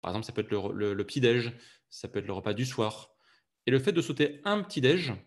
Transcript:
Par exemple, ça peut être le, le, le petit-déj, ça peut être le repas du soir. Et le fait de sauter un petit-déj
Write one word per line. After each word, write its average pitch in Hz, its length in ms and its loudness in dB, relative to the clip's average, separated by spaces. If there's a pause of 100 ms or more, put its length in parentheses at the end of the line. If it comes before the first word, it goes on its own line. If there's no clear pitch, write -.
Par 87 100 -6
exemple, 107 160 -4
ça - 40 -12
peut 107 100 -4
être 104 100 -4
le, 101 220 -2
le, 101 200 0
le 101 120 -2
petit-déj, 120 500 2 (340)
ça - 180 -14
peut - 120 -4
être 98 80 -8
le 101 60 -6
repas 98 200 -4
du 123 120 -2
soir. 113 500 -4 (500)
Et 127 60 2
le 131 80 6
fait 180 140 0
de 165 80 2
sauter 143 420 0
un 208 180 0
petit-déj 151 520 2 (140)